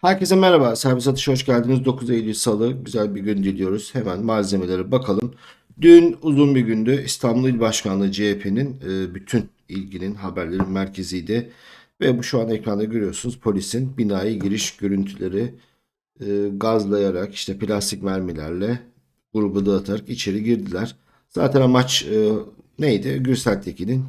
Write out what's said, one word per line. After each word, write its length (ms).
Herkese 340
merhaba, 400
Servis 320
Atış'a 240
hoş 140
geldiniz. 400
Dokuz 240
Eylül 240
Salı, 380
güzel 440
bir 60
gün 220
diliyoruz. 500
Hemen 320
malzemelere 680
bakalım. 420
Dün 400
uzun 340
bir 60
gündü. 440
İstanbul 440
İl 100
Başkanlığı 520
C 200
H 80
P'nin, 360
e, 260
bütün 340
ilginin, 460
haberlerin 540
merkeziydi. 800
Ve 160
bu 60
şu 180
an 80
ekranda 340
görüyorsunuz, 540
polisin 600
binaya 360
giriş 440
görüntüleri, 760
e, 60
gazlayarak, 800
işte 220
plastik 460
mermilerle 760
grubu 320
dağıtarak 440
içeri 340
girdiler. 520
Zaten 320
amaç, 440
e, 260
neydi? 400
Gürsel 420
Tekin'in 480